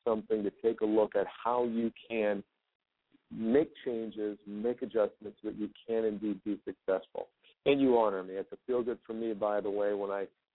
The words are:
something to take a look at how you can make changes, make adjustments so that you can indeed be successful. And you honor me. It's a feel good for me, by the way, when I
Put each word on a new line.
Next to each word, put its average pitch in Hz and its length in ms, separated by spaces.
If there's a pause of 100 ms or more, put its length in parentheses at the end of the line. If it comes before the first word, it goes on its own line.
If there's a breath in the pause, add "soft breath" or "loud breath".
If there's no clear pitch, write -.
something 110 380
to 101 80 (140)
take 113 160
a 110 40
look 107 300
at 98 120 (180)
how 123 200
you 113 280 (160)
can 104 340 (920)
make 117 380 (140)
changes, 107 520 (120)
make 113 340
adjustments 104 580
so 107 100
that - 60
you 104 140 (160)
can 113 180
indeed 104 380
be 101 220
successful. - 640 (380 soft breath)
And 139 140
you 127 160
honor 98 280
me. 92 100
It's 95 160
a 101 60 (100)
feel 123 160
good 113 240
for 113 60
me, 113 200
by 104 280
the 101 100
way, 101 240
when 98 160
I 98 140 (300)